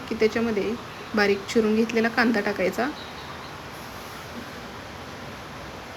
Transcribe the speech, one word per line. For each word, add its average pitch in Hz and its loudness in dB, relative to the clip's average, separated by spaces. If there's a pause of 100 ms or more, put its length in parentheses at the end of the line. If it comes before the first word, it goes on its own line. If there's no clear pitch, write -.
की, 226 -2
त्याच्यामध्ये 220 4 (420)
बारीक 202 6
चिरून 214 6
घेतलेला 226 4
कांदा 233 4
टाकायचा. 196 0 (3000)